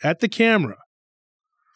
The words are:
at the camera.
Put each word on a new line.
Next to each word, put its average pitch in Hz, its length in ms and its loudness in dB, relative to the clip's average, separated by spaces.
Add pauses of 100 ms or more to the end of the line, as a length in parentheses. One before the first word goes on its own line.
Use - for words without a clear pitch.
at 160 160 -2
the 226 100 -2
camera. 214 500 0 (960)